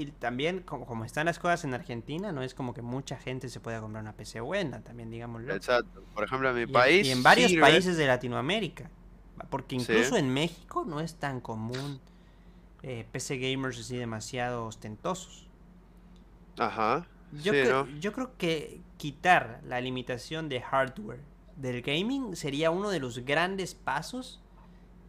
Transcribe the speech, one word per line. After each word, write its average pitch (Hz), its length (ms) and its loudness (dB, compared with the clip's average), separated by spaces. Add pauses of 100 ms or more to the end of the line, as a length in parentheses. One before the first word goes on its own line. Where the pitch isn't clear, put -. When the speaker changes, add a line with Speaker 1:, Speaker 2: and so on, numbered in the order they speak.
Speaker 1:
y 143 100 -6
también, 143 500 -2
como, 131 240 -10
como 113 200 -6
están 151 200 -4
las 165 140 0
cosas 170 240 0
en 135 100 -2
Argentina, 143 580 -6
no 131 120 -4
es 131 100 -8
como 123 200 -6
que 120 80 -10
mucha 127 360 -6
gente 131 320 -8
se 117 100 -12
pueda 113 220 -6
comprar 107 220 -10
una 107 120 -12
P 104 100 -14
C 113 140 -10
buena, 135 440 -4
también 117 260 -14
digámoslo. 117 460 -8
Speaker 2:
Exacto. 113 480 0 (100)
Por 107 100 -2
ejemplo, 131 260 0
en 123 60 2
mi 120 120 0
Speaker 1:
Y 131 100 4
en, 127 100 10
Speaker 2:
país 170 120 8
Speaker 1:
y 139 120 4
en 127 120 2
varios 185 300 10
Speaker 2:
sirve. 160 80 6
Speaker 1:
países 170 360 8
de 147 100 4
Latinoamérica, 127 840 0 (580)
porque 135 280 -6
Speaker 2:
Sí. 120 160 0
Speaker 1:
incluso 120 240 6
en 135 160 2
México 170 520 -2
no 151 140 -6
es 160 160 -6
tan 135 260 -6
común, 123 600 -6 (840)
eh, 117 280 -8
P 135 80 -6
C 135 180 -4
gamers 131 420 -2
así 120 180 -6
demasiado 120 680 -4
ostentosos. - 840 -10 (1080)
Speaker 2:
Ajá. 113 500 0 (240)
Speaker 1:
Yo 147 220 0
Speaker 2:
Sí, - 60 4
Speaker 1:
cre-, 127 160 6
Speaker 2:
¿no? 135 140 2 (100)
Speaker 1:
yo 208 140 -4
creo 254 240 -8
que 160 440 -2 (160)
quitar 139 680 2
la 123 160 -4
limitación 127 680 -6
de 123 120 -4
hardware 135 600 -2 (340)
del 127 260 -4
gaming 202 540 -2
sería 151 360 0
uno 196 180 0
de 175 100 0
los 123 260 -4
grandes 175 500 0
pasos 165 640 -6 (680)